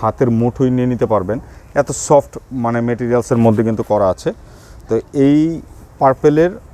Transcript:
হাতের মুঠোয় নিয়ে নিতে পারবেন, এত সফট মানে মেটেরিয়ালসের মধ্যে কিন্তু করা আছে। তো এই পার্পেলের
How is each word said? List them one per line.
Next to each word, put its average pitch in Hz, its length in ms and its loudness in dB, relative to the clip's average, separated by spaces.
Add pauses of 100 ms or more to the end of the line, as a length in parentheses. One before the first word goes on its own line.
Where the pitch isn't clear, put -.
হাতের 117 280 0 (100)
মুঠোয় 123 360 0
নিয়ে 127 180 0
নিতে 120 200 -2
পারবেন, 104 240 -2 (440)
এত - 80 -6 (180)
সফট 143 240 2 (320)
মানে 117 240 -2
মেটেরিয়ালসের 120 580 0
মধ্যে 113 220 4
কিন্তু 113 240 -2
করা 101 220 2
আছে। - 160 -8 (560)
তো - 80 -4 (320)
এই 147 140 4 (600)
পার্পেলের 151 520 2 (220)